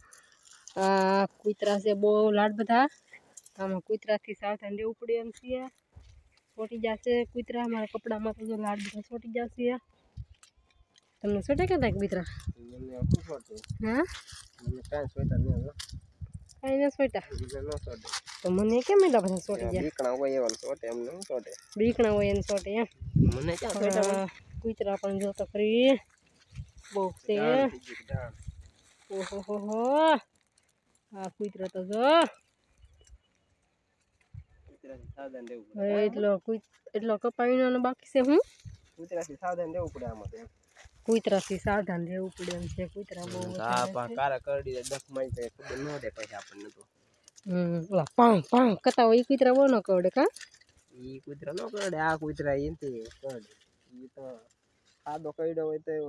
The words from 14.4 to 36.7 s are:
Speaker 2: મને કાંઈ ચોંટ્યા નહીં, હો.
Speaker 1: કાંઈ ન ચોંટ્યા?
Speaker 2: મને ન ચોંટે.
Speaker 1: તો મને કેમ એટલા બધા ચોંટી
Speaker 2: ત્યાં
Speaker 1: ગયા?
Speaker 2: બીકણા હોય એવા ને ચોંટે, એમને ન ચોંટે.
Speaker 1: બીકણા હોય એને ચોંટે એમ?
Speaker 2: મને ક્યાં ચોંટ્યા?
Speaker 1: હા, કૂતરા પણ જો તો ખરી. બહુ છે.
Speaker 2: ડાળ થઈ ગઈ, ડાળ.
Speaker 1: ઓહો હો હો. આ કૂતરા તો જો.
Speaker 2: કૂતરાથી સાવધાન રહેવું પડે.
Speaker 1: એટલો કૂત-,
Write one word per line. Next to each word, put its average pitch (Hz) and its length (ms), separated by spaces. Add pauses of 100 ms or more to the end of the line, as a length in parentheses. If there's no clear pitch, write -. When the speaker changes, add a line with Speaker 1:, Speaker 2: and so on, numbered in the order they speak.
Speaker 2:
મને - 240
કાંઈ 147 240
ચોંટ્યા - 320
નહીં, - 240
હો. 143 100 (840)
Speaker 1:
કાંઈ 269 220
ન 277 120
ચોંટ્યા? 269 440
Speaker 2:
મને 135 280
ન 143 100
ચોંટે. 120 380 (280)
Speaker 1:
તો 180 140
મને 214 300
કેમ 392 240
એટલા 247 160
બધા 185 160
ચોંટી 196 180
Speaker 2:
ત્યાં - 180
Speaker 1:
ગયા? 185 100
Speaker 2:
બીકણા 135 280
હોય 135 220
એવા 131 140
ને 110 100
ચોંટે, 127 300
એમને 120 260
ન 180 80
ચોંટે. 127 300 (260)
Speaker 1:
બીકણા 226 340
હોય 202 200
એને 202 120
ચોંટે 196 280
એમ? 220 160 (480)
Speaker 2:
મને 147 220
ક્યાં 226 160
ચોંટ્યા? 202 440
Speaker 1:
હા, 190 120 (320)
કૂતરા 202 360
પણ 196 220
જો 196 140
તો 202 120
ખરી. 226 480 (1000)
બહુ 190 160
છે. 208 260
Speaker 2:
ડાળ 240 340
થઈ - 80
ગઈ, - 260
ડાળ. 123 280 (760)
Speaker 1:
ઓહો 190 300
હો 208 180
હો. 214 240 (1300)
આ 190 160
કૂતરા 190 380
તો 185 180
જો. 220 240 (2500)
Speaker 2:
કૂતરાથી 135 520
સાવધાન 131 300
રહેવું 120 200
પડે. 202 380
Speaker 1:
એટલો 208 340
કૂત-, - 420 (140)